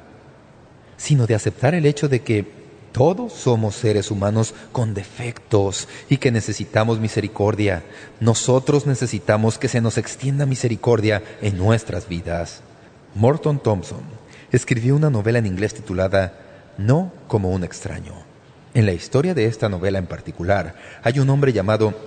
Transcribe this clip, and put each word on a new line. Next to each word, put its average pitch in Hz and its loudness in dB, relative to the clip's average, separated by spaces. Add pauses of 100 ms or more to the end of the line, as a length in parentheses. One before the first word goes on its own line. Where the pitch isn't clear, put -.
(960)
sino 135 2
de 110 2
aceptar 127 0
el 165 2
hecho 147 0
de 127 2
que 104 0 (460)
todos 185 0
somos 110 0
seres 104 0
humanos 104 0 (180)
con 110 -2
defectos 101 -2 (220)
y 139 4
que 127 2
necesitamos 110 0
misericordia. 104 0 (360)
Nosotros 131 2
necesitamos 110 0
que 131 -2
se 123 0
nos 113 0
extienda 139 -2
misericordia 113 2 (180)
en 101 0
nuestras 95 0
vidas. 85 -6 (540)
Morton 139 2
Thompson 101 -2 (500)
escribió 127 2
una 156 2
novela 113 2
en 110 2
inglés 98 -2
titulada 92 0 (440)
No 151 0 (140)
como 98 0
un 92 -2
extraño. - -10 (600)
En 113 4
la 95 2
historia 143 0
de 113 2
esta 113 0
novela 95 -2
en 92 -4
particular, 85 -4 (280)
hay 131 2
un 135 4
hombre 135 4
llamado 104 2 (120)